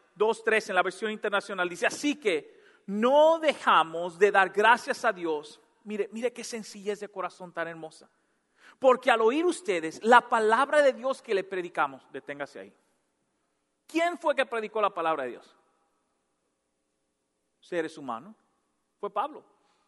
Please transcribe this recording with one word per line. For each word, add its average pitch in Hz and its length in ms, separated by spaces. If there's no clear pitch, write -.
dos 214 280
tres 214 240
en 196 80
la 180 80
versión 185 280
internacional, 202 580
dice, 175 160
"Así 294 300
que 180 440
no 285 520
dejamos 175 800
de 202 120
dar 190 180
gracias 226 560
a 220 80
Dios". 160 480
Mire, 202 280
mire 233 220
qué 233 100
sencillez 208 560
de 202 80
corazón 180 460
tan 165 140
hermosa. 160 420
"Porque 254 320
al 226 100
oír 277 240
ustedes 170 580
la 233 240
palabra 247 540
de 269 100
Dios 247 300
que 226 120
le 190 120
predicamos", 175 640
deténgase 143 480
ahí. 98 140
¿Quién 330 300
fue 294 180
que 254 100
predicó 220 360
la 202 120
palabra 160 300
de 123 60
Dios? - 260
Seres 160 360
humanos. 139 380
Fue 202 100
Pablo. 233 360